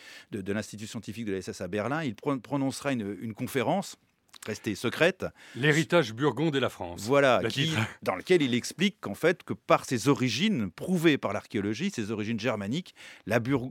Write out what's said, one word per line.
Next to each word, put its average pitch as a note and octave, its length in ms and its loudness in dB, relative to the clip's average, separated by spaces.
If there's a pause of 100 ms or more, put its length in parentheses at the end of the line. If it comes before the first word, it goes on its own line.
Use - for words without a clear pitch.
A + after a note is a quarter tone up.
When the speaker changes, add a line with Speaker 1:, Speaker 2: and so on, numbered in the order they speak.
(320)
Speaker 1:
de, G2+ 100 -6
de G2 100 -4
l'Institut G#2 340 -6
scientifique A2 380 -10
de G2+ 80 -2
la F#2+ 60 -2
S F#2 100 -8
S G#2 140 -8
à F#2 60 -6
Berlin. A2 360 -2
Il A#2 100 -4
pron-, C#3 260 -4
prononcera C3+ 520 -4
une, G#2 300 -4
une A#2 100 -8
conférence C3 640 -2 (500)
restée G#2+ 300 -4
secrète. D3+ 500 0 (300)
Speaker 2:
L'héritage D3+ 560 4
burgonde C#3 420 0
et C3+ 60 4
la A#2+ 80 2
France. F2 340 -8
Speaker 1:
Voilà, B2+ 400 6
Speaker 2:
Le A2+ 60 0
Speaker 1:
qui, C3+ 160 0
Speaker 2:
titre. D#3+ 160 0 (220)
Speaker 1:
dans G#2+ 120 0
lequel E3 280 4
il B2 120 2
explique D#3+ 460 0
qu'en G2+ 140 -6
fait, E3+ 280 2
que - 120 -6
par - 300 2
ses A#2 220 0
origines, B2+ 640 2
prouvées E3 480 2
par G2+ 140 -2
l'archéologie, G#2+ 580 -2
ses A2 220 -6
origines G#2+ 260 -4
germaniques, A2+ 560 -4 (320)
la A2+ 140 4
Bur-, B2+ 300 0